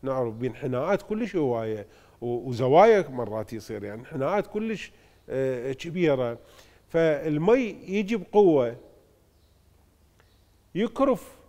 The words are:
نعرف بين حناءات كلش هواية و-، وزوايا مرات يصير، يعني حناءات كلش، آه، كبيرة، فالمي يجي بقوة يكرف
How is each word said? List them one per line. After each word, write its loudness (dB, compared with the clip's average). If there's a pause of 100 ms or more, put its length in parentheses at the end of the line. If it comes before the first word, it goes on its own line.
نعرف -4
بين -6
حناءات -2
كلش -6
هواية -2 (340)
و-، -4
وزوايا 6
مرات -8
يصير، -10
يعني -12
حناءات -4
كلش، -8 (360)
آه، -4
كبيرة، 0 (500)
فالمي 2 (100)
يجي -2
بقوة 4 (2000)
يكرف -2 (100)